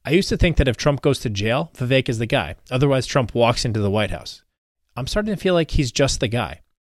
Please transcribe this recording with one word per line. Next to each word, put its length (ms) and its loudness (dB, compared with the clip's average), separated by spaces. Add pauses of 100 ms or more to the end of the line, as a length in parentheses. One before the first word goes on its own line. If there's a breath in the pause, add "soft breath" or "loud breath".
I 80 -6
used 160 2
to 80 -2
think 220 2
that 100 4
if 80 2
Trump 260 0
goes 180 0
to 100 -6
jail, 440 -2
Vivek 360 0
is 80 -2
the 80 -2
guy. 300 -2 (140)
Otherwise, 380 2
Trump 260 0
walks 300 2
into 160 -2
the 100 0
White 220 0
House. 320 -12 (540)
I'm 100 -6
starting 260 -2
to 80 -6
feel 120 2
like 180 2
he's 220 0
just 260 0
the 80 0
guy. 320 -4 (300)